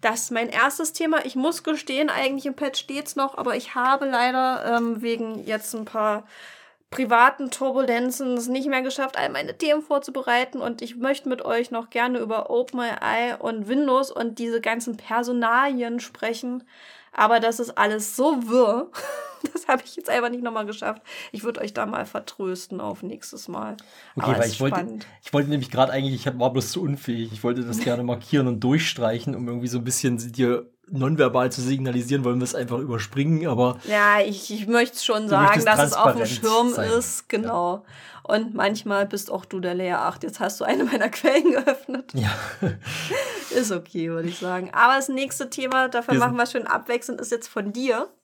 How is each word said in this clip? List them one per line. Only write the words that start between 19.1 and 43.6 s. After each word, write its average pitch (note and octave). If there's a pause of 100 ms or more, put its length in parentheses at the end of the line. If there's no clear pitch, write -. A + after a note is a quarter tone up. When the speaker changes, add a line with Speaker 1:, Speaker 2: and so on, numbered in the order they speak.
Speaker 1:
Das -
habe B3+
ich -
jetzt -
einfach A#3+
nicht B3
nochmal A3
geschafft. G#3 (300)
Ich G#3
würd A#3
euch G#3
da -
mal -
vertrösten F#3
auf -
nächstes -
Mal. G#3+ (400)
Speaker 2:
Okay, -
Speaker 1:
Aber -
Speaker 2:
weil A#2
Speaker 1:
es G#2
Speaker 2:
ich B2+
wollte, C3+
Speaker 1:
ist F3+
spannend. A3 (160)
Speaker 2:
ich -
wollte C#3+
nämlich C#3+
gerade B2+
eigentlich, C3+
ich -
hab, B2+
war B2
bloß B2+
zu F3+
unfähig. A#2
Ich A2
wollte B2
das A#2
Speaker 1:
<laughs> -
Speaker 2:
gerne A#2+
markieren B2+
und A#2+
durchstreichen, B2
um A#2+
irgendwie A#2+
so A#2+
ein A#2
bisschen B2 (140)
dir B2 (200)
nonverbal C3
zu C3
signalisieren, C3
wollen B2
wir B2+
es A#2+
einfach A#2+
überspringen, C#3
aber B2
Speaker 1:
Ja, G#3
ich, G#3
ich G#3
möcht's A#3+
schon G#3+
Speaker 2:
du G#3+
Speaker 1:
sagen, G3+
Speaker 2:
möchtest G#3+
Speaker 1:
dass F3
es C#3+
auf C3+
dem A#2+
Speaker 2:
transparent A#2+
Speaker 1:
Schirm A#3
Speaker 2:
sein. A3
Speaker 1:
ist, -
genau. G3+ (420)
Speaker 2:
Ja. -
Speaker 1:
Und A3
manchmal G3+
bist G3+
auch F#3+
du F#3+
der F3+
Lehrer. F3+
Ach, E3
jetzt -
hast G#3
du A#3
eine C#4
meiner A3+
<laughs> -
Quellen C#4
geöffnet. C4+
Speaker 2:
Ja. G#2+ (1200)
Speaker 1:
Ist A#3